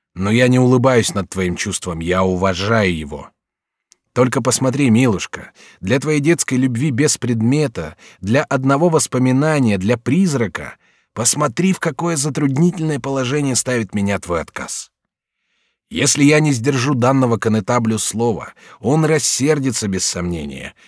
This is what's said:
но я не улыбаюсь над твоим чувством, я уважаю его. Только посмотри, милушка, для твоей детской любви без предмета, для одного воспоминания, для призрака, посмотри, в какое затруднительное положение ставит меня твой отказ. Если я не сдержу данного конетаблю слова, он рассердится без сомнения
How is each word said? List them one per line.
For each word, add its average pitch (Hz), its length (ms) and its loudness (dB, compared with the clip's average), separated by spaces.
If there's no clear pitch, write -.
но 98 160 -2
я 123 160 4
не 127 100 4
улыбаюсь 127 560 4
над 98 160 -4
твоим 90 260 -4
чувством, 90 440 -6
я 90 240 -2
уважаю 95 760 0
его. 73 320 -10
Только 127 280 2
посмотри, 131 480 0
милушка, 110 600 0
для 110 180 0
твоей 147 200 0
детской 147 360 0
любви 127 340 0
без 139 300 0
предмета, 120 760 -2
для 113 220 0
одного 139 460 2
воспоминания, 131 880 2
для 107 200 0
призрака, 123 800 -2
посмотри, 151 600 0
в - 60 -4
какое 165 360 -4
затруднительное 151 840 0
положение 135 560 -2
ставит 117 380 -2
меня 101 240 0
твой 85 240 -4
отказ. - 480 -12
Если 135 340 0
я 151 160 6
не 151 120 2
сдержу 135 440 0
данного 123 420 2
конетаблю 110 640 0
слова, 107 540 -4
он 156 260 2
рассердится 139 840 0
без 95 180 -2
сомнения 78 680 -6